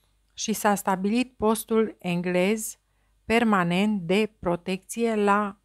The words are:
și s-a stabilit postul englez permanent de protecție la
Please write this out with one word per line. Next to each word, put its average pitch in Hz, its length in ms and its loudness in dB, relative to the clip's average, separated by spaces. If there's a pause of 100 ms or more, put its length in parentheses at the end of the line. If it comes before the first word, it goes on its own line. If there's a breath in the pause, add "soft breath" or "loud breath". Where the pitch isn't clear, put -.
(320)
și - 200 -6
s-a 208 220 2
stabilit 202 640 -2
postul 220 640 0
englez 180 800 -2 (460)
permanent 208 760 2
de 196 380 0
protecție 190 760 -4
la 202 500 0